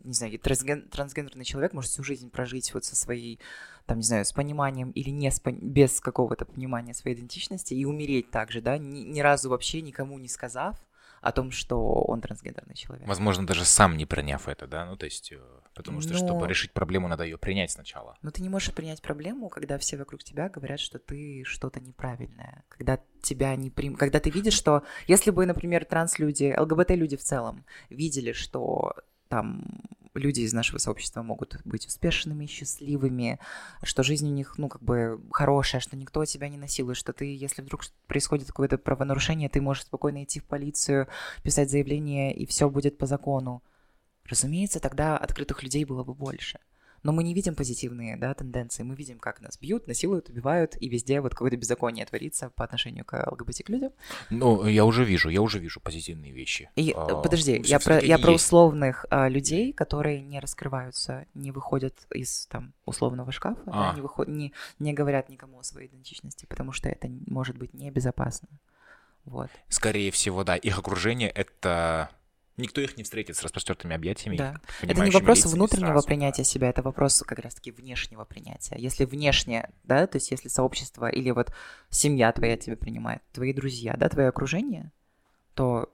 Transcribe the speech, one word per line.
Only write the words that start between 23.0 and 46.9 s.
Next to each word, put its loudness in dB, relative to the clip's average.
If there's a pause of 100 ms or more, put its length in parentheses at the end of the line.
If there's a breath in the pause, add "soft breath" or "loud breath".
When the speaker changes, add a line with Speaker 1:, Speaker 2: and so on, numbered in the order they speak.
Speaker 1:
тебя 0
не -6
прим-, -4
когда 4
ты 2
видишь, 2
что 6 (240 loud breath)
если 8
бы, 4
например, 2
транслюди, 2
Л 6
Г 2
Б 6
Т-люди 4
в -14
целом -4 (260 loud breath)
видели, -4
что -2 (360)
там -2 (520)
люди 0
из 0
нашего -2
сообщества -4
могут -8
быть -8
успешными, -2
счастливыми, -2 (420 loud breath)
что 2
жизнь 2
у 0
них, -4
ну, -2
как -14
бы 0 (120)
хорошая, 4
что -10
никто -4
тебя -6
не -12
насилует, -4
что -6
ты, -6
если -8
вдруг -8
ш-, -12 (160)
происходит 0
какое-то 2
правонарушение, 0
ты 2
можешь 0
спокойно -4
идти -6
в -12
полицию, 0 (340 loud breath)
писать 2
заявление, 0
и -4
все 2
будет 0
по 0
закону. -2 (640)
Разумеется, 0
тогда 0
открытых -4
людей 0
было -4
бы -8
больше. -8 (460 soft breath)